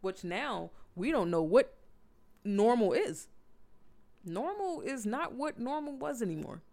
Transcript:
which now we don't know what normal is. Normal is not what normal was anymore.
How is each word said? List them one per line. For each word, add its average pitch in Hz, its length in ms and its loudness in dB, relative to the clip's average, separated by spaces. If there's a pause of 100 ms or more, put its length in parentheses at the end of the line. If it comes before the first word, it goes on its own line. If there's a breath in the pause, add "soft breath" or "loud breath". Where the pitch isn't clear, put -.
which 190 240 -4
now 180 460 -4 (240 soft breath)
we 202 160 -2
don't 202 200 2
know 165 120 2
what 175 320 6 (680)
normal 208 480 4
is. - 360 0 (960)
Normal 339 560 -4
is 262 240 -6
not 247 300 -2
what 285 240 -4
normal 285 380 -4
was 269 260 -4
anymore. 160 400 -6 (100)